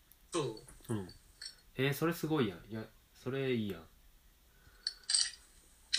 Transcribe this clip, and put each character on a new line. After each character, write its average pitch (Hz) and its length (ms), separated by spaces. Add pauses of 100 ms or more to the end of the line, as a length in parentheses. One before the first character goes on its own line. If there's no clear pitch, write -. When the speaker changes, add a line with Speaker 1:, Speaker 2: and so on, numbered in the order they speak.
(340)
Speaker 1:
う 175 40
ん。 156 40
そ 113 220 (240)
う。 123 40
Speaker 2:
う 110 40
ん。 92 120 (680)
え 135 140
ー、 139 40
そ 160 140
れ 170 40
す 165 140
ご 151 160
い 107 60
や 87 80
ん。 - 20 (100)
い 107 60
や、 110 100 (380)
そ 123 80
れ 131 240
い 110 140
い - 20
や 85 80
ん。 82 40 (2250)